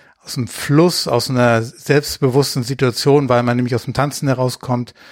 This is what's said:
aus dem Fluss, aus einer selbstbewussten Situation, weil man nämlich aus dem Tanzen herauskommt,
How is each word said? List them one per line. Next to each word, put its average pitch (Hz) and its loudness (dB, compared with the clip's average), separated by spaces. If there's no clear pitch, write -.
aus - -12
dem 120 -4
Fluss, 165 0
aus 127 0
einer 120 2
selbstbewussten 139 0
Situation, 135 0
weil 123 4
man 123 0
nämlich 123 -2
aus 117 -4
dem 127 -8
Tanzen 143 -2
herauskommt, 123 -2